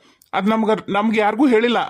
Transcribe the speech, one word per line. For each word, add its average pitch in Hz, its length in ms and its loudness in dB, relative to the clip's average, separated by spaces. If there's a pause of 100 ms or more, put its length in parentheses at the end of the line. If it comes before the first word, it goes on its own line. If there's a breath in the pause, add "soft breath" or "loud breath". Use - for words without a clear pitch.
(340 soft breath)
ಅದ್ 190 160 -2
ನಮ್ಗ, 220 220 0 (240)
ನಮ್ಗೆ 214 240 0
ಯಾರಿಗೂ 214 280 2
ಹೇಳಿಲ್ಲ. 226 320 2 (100)